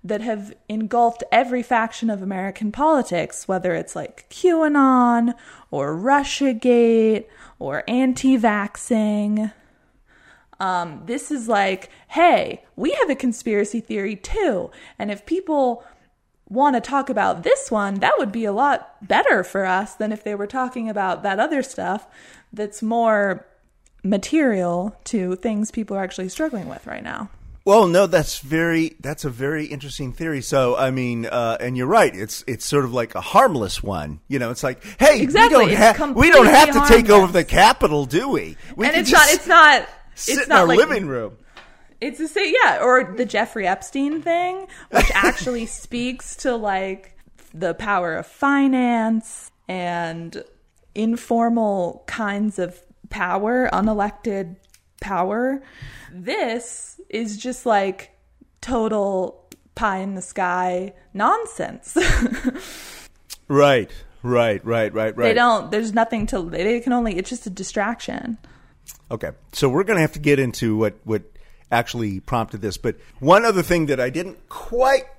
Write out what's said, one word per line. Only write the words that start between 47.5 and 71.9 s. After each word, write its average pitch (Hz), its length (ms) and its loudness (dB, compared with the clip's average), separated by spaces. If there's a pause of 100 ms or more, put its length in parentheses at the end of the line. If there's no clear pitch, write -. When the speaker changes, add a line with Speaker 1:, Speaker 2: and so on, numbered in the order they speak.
Speaker 1:
the 170 220 -4
power 180 420 -2
of 170 80 -8
finance 247 1300 0 (180)
and 170 760 -8 (520)
informal 226 1120 -2
kinds 202 540 -4
of 175 200 -6 (300)
power, 208 600 -2
unelected 196 840 -2 (440)
power. 208 600 -2 (520)
This 240 960 -8
is 214 280 -8
just, 247 300 -8
like, 196 500 -2 (440)
total 208 880 -4 (260)
pie 202 240 -2
in 196 160 -8
the 185 80 -10
sky 180 720 -4 (220)
nonsense. - 880 -4
<laughs> - 1500 -4
Speaker 2:
Right, 139 420 4 (320)
right, 117 420 2
right, 113 300 0
right, 110 220 -2
right. - 0 -
Speaker 1:
They 220 180 2
don't, 233 380 2
there's 214 220 -4
nothing 233 340 -2
to, 185 140 -4
they 185 380 -4
can 247 120 -4
only, 233 240 -2
it's 185 140 -8
just - 160 -10
a 208 40 -10
distraction. 214 880 -8 (720)
Speaker 2:
Okay, 98 200 -8 (220)
so - 160 0
we're 156 160 0
gonna 190 180 0
have 151 100 0
to - 80 -14
get 143 180 4
into 117 380 -2
what, 107 180 0 (100)
what 107 180 -2 (480)
actually 117 500 -2